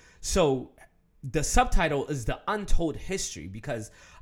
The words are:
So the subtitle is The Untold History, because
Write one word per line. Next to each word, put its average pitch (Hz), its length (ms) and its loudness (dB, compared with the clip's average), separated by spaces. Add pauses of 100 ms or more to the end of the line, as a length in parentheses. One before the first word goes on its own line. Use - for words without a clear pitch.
(200)
So 139 500 0 (540)
the 147 180 -4
subtitle 165 640 2
is 131 200 -6
The 139 200 -4
Untold 180 480 2
History, - 540 -8
because 110 420 -10 (320)